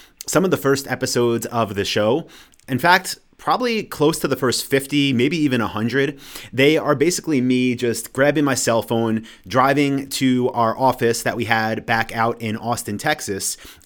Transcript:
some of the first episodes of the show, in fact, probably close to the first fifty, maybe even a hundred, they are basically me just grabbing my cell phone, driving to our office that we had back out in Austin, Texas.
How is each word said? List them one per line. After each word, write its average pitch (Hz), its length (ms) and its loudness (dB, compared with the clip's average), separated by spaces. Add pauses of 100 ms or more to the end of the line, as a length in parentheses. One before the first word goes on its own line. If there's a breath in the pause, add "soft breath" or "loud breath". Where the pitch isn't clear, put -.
(280 loud breath)
some 170 180 2
of 180 60 2
the - 60 2
first 135 300 0
episodes 120 600 0
of 113 260 -2
the 98 100 -2
show, 113 440 0 (400 loud breath)
in 131 100 -4
fact, 180 400 2 (200)
probably 220 440 0
close 151 380 0
to 165 80 -2
the 131 80 2
first - 320 -2
fifty, 139 440 2
maybe 127 240 2
even 131 260 0
a 104 60 -2
hundred, 135 520 -2 (340 loud breath)
they 143 240 4
are 127 160 0
basically 147 480 0
me 127 320 2
just 117 400 -4
grabbing 143 320 2
my 135 80 0
cell 117 300 0
phone, 113 420 0 (220 loud breath)
driving 139 640 2
to 127 420 2
our 113 260 0
office 120 460 2
that 107 120 -2
we 117 100 -4
had 113 380 0
back 113 320 -2
out 117 240 0
in 110 160 -4
Austin, 113 440 -6
Texas. 107 580 -4 (280 loud breath)